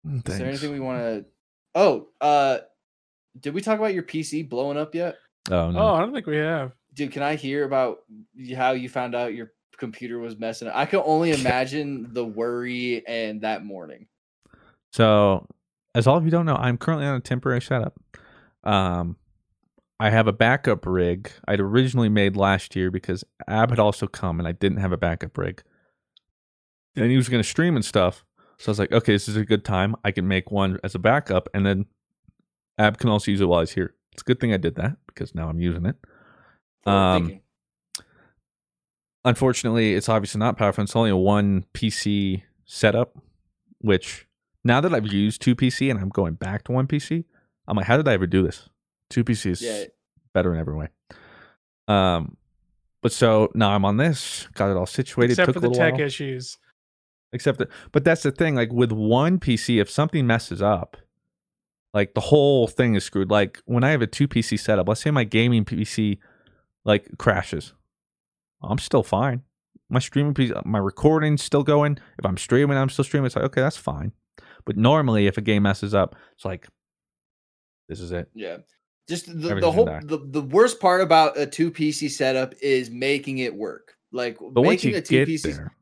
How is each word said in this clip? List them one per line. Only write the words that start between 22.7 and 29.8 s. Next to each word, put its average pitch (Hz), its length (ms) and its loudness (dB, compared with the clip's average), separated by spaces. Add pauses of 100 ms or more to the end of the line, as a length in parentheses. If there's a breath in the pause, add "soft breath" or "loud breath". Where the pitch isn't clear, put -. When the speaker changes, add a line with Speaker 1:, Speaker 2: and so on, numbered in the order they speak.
Speaker 1:
year 92 140 0
because 92 340 -6 (240)
Ab 110 220 2
had 120 100 0
also 104 280 2
come 82 320 -4
and 85 80 -2
I 82 60 -4
didn't 95 260 0
have 95 120 -2
a 87 60 -2
backup 85 400 -4
rig. 90 240 -6 (1300)
And 120 160 2
he 131 60 4
was 123 120 2
gonna 120 140 2
stream 165 320 0
and 113 100 0
stuff. 92 400 0 (320 soft breath)
So - 120 -8
I - 20 -2
was 101 80 -2
like, 101 120 0
"Okay, 113 220 2
this 101 160 0
is 107 80 -2
a 107 80 0
good 104 180 0
time. 101 400 0